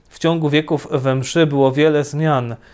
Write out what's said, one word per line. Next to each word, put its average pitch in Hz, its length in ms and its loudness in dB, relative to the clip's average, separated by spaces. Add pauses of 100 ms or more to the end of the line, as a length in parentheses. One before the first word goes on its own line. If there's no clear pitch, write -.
W - 100 -20
ciągu 160 300 0
wieków 151 420 -2
we 131 240 0
mszy 151 320 0
było 139 240 2
wiele 147 320 2
zmian. 143 520 -2 (180)